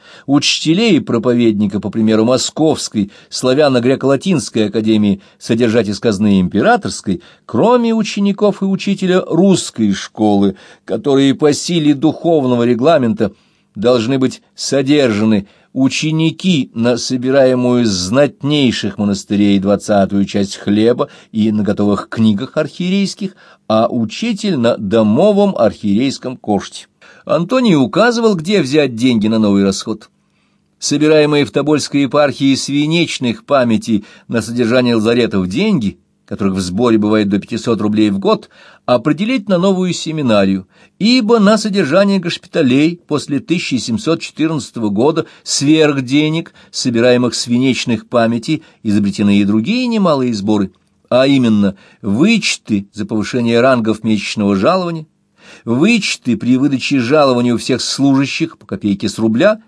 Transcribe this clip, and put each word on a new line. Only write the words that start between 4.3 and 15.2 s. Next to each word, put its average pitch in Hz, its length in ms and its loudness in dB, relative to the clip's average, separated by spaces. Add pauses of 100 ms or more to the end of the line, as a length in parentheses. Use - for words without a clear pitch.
академии, 104 540 0 (160)
содержать 113 500 0
из 101 120 -6
казны 101 420 2
императорской, 101 800 -2 (240)
кроме 233 480 0
учеников 202 680 -2
и 196 40 -2
учителя 190 560 0
русской 165 720 0
школы, 101 600 0 (300)
которые 135 500 0
по 147 180 2
силе 156 400 0
духовного 135 720 0
регламента 120 680 2 (440)
должны 120 420 0
быть 131 240 -2 (140)
содержаны 113 920 0 (240)